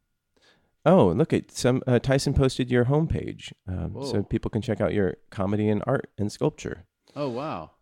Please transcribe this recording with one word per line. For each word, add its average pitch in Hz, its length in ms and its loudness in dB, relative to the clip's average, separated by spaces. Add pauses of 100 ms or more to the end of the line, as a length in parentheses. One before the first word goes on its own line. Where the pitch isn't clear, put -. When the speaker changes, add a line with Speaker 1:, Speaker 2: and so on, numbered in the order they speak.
(840)
Speaker 1:
oh, 156 240 8
look 113 240 2
at - 180 -2
some, 127 360 0
uh, 123 120 4
Tyson 135 360 0
posted 131 360 0
your 123 160 4
homepage, - 640 -2 (140)
um, 90 360 -6
so 123 160 -4
Speaker 2:
Whoa. 101 40 0
Speaker 1:
people 107 280 -4
can 110 120 -2
check 107 200 -2
out 90 100 0
your 95 240 0 (140)
comedy 101 400 -2
and 104 160 0
art - 320 -2
and 104 120 -2
sculpture. - 540 -6 (320)
Speaker 2:
Oh, 139 140 -6
wow. 117 400 -10 (120)